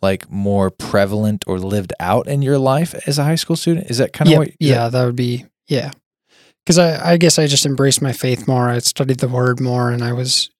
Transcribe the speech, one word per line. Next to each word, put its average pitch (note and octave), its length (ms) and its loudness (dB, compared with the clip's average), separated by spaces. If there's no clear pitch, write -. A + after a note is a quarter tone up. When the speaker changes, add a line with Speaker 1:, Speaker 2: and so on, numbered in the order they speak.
Speaker 1:
like, F#2+ 280 -2
more G2 400 0
prevalent G#2 760 0
or F#2 120 -2
lived F#2+ 400 -4
out - 300 0
in C#3+ 140 -2
your C#3 160 0
life C3+ 360 0
as C#3+ 100 -2
a D3 60 0
high D#3 120 2
school E3 200 -2
student. E3+ 340 -2
Is A#2+ 80 -4
that C3 140 0
kinda - 200 4
Speaker 2:
Yep. D#3 60 6
Speaker 1:
what? D#3 100 2
Is - 120 -16
Speaker 2:
Yeah, C#3+ 140 4
Speaker 1:
that A#2 80 -4
Speaker 2:
that B2+ 140 2
would B2 100 -2
be, B2 300 -4
yeah. - 240 -2
'Cause E3 120 2
I, E3+ 340 2
I F3 60 4
guess E3+ 200 4
I D#3 80 2
just C#3 200 0
embraced C#3 340 2
my C3+ 120 -2
faith B2+ 360 -4
more. B2 220 2
I A#2+ 80 0
studied C3 400 -2
the B2+ 100 -2
word B2 320 0
more, B2 300 0
and A#2+ 120 -4
I A#2+ 120 -2
was, B2+ 340 -2